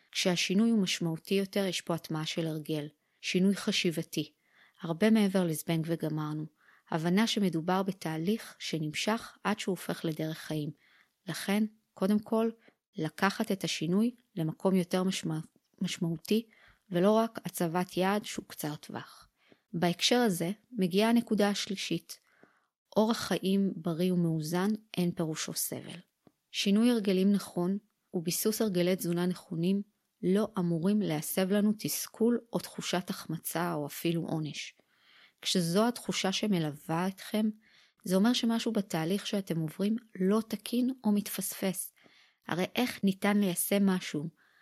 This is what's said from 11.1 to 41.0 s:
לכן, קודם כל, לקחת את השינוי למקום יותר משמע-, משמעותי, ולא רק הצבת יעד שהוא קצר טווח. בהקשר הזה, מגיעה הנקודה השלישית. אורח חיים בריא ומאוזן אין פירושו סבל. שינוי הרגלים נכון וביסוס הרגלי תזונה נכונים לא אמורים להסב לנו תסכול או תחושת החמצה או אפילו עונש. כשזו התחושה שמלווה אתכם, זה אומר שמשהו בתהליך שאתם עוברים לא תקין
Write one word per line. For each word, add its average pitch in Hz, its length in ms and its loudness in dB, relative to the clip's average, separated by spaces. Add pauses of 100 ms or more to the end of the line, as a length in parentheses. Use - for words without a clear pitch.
לכן, 196 360 0 (300)
קודם 208 260 2
כל, 226 300 0 (480)
לקחת 190 540 -2
את 196 120 -4
השינוי 190 520 0 (200)
למקום 170 400 0
יותר 180 280 2
משמע-, 160 360 -2 (420)
משמעותי, 180 640 -2 (420)
ולא 185 220 4
רק 226 340 2
הצבת 180 520 -2
יעד 196 280 0
שהוא - 220 -10
קצר - 280 -8
טווח. - 520 -14 (460)
בהקשר 180 460 2
הזה, 175 320 2 (200)
מגיעה 196 380 2
הנקודה 226 400 4
השלישית. - 720 -4 (800)
אורח 220 200 4
חיים 190 580 0
בריא 175 380 0
ומאוזן 170 560 0 (280)
אין 175 140 2
פירושו 160 420 -4
סבל. - 460 -8 (520)
שינוי 214 400 2
הרגלים 196 400 4
נכון 190 460 0 (360)
וביסוס 180 480 -2
הרגלי 180 340 2
תזונה 175 300 0
נכונים 180 560 0 (420)
לא 196 240 2 (120)
אמורים 175 420 2
להסב 175 500 0
לנו 208 280 4
תסכול - 600 0 (140)
או 175 60 0
תחושת - 500 -6
החמצה 170 640 -6
או 151 120 -4
אפילו 165 420 -2
עונש. 156 480 -6 (640)
כשזו 185 460 2
התחושה 202 440 -2
שמלווה 165 760 -2
אתכם, 214 420 -2 (540)
זה 180 120 0
אומר 208 180 6
שמשהו 226 380 0
בתהליך 196 560 -2
שאתם 190 320 -2
עוברים 190 360 0 (200)
לא 196 320 2
תקין 240 420 -2 (140)